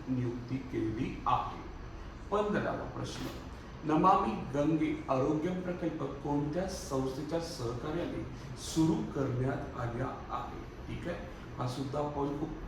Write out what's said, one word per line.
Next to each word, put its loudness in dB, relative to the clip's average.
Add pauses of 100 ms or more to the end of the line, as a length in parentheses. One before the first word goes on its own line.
नियुक्ती 0
केलेली -2
आहे. 0 (600)
पंधरावा 2
प्रश्न, -4 (580)
नमामि 6
गंगे 4
आरोग्य 2
प्रकल्प -2
कोणत्या 0
संस्थेच्या -2
सहकार्याने -4 (320)
सुरू 4
करण्यात 0
आला -2
आहे? -4 (260)
ठीक -4
आहे, -2 (420)
हा 0
सुद्धा -2
पॉइंट 0
खूप 0 (200)